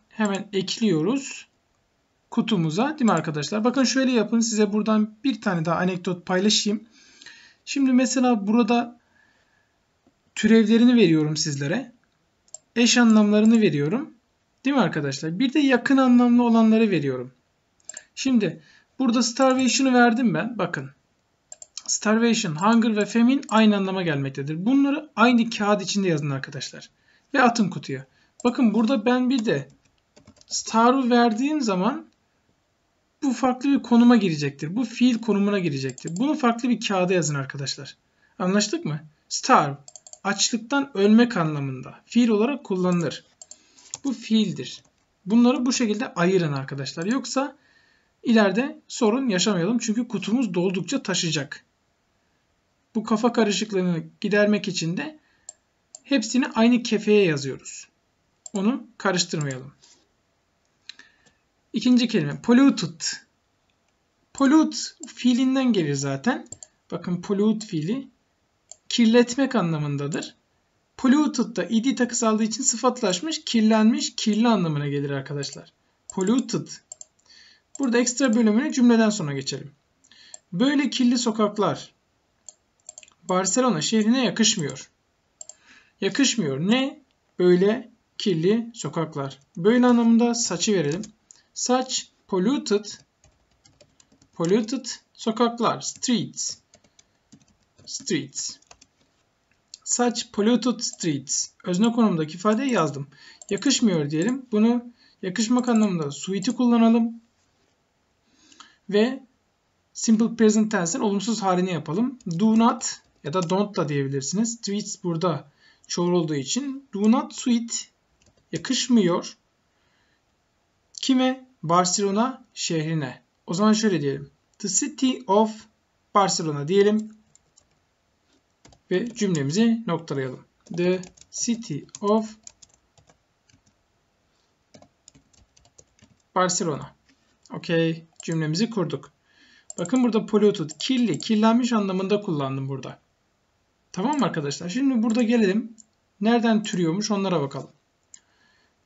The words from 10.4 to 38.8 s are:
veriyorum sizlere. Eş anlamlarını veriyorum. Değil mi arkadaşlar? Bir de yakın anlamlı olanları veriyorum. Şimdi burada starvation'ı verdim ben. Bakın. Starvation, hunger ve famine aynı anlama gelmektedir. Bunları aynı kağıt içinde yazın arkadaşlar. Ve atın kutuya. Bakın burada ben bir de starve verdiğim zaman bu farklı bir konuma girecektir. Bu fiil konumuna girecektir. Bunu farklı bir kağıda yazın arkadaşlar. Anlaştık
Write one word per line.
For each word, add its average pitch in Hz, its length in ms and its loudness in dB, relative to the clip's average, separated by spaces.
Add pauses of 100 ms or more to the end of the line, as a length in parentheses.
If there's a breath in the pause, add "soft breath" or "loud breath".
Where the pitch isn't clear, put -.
veriyorum 156 420 4
sizlere. 151 540 -4 (840)
Eş 233 220 4
anlamlarını 214 640 6
veriyorum. 170 520 0 (520)
Değil 285 100 0
mi 254 60 4
arkadaşlar? 156 580 -2
Bir 262 140 0
de 320 60 2
yakın 269 380 4
anlamlı 247 460 6
olanları 226 480 4
veriyorum. 131 400 -2 (840 loud breath)
Şimdi 208 480 0 (360 loud breath)
burada 247 240 2
starvation'ı 262 680 2
verdim 240 400 4
ben. 220 240 -4
Bakın. 151 320 -4 (1000)
Starvation, 220 680 0
hunger 220 400 2
ve 202 100 0
famine 240 440 2
aynı 214 280 6
anlama 190 260 -2
gelmektedir. 147 640 -4
Bunları 277 500 2
aynı 233 340 4
kağıt 208 320 0
içinde 196 260 -2
yazın 151 220 0
arkadaşlar. 135 600 -10 (440)
Ve 269 80 2
atın 226 280 2
kutuya. 139 360 -10 (380)
Bakın 247 300 2
burada 226 320 0
ben 247 240 0
bir 240 160 -2
de 139 240 -2 (760)
starve 240 640 0
verdiğim 240 520 2
zaman 220 440 -2 (1160)
bu 269 100 0
farklı 254 360 -2
bir 277 140 2
konuma 240 320 6
girecektir. 151 600 -2
Bu 247 100 -2
fiil 240 320 0
konumuna 202 420 0
girecektir. 143 580 -6
Bunu 277 180 0
farklı 233 340 0
bir 220 180 -2
kağıda 185 260 0
yazın 147 220 0
arkadaşlar. 139 640 -10 (420)
Anlaştık 208 460 -2